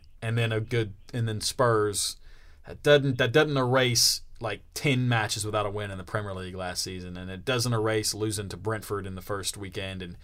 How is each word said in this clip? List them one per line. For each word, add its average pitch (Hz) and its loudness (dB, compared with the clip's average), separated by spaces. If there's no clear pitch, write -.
and 113 -2
then 113 2
a 110 0
good, 110 0
and 117 0
then 107 -2
Spurs. 107 2
That - -12
doesn't, 143 6
that 127 2
doesn't 151 6
erase, 123 4
like, 107 -6
ten 127 2
matches 110 0
without 107 0
a 104 -4
win 104 -4
in 95 -8
the 92 -8
Premier 104 -4
League 92 -8
last 90 -4
season, 90 -8
and 92 -10
it 95 -10
doesn't 123 2
erase 110 2
losing 104 -2
to 90 -10
Brentford 101 -4
in 95 -8
the 92 -10
first 98 -6
weekend 95 -8
and 87 -10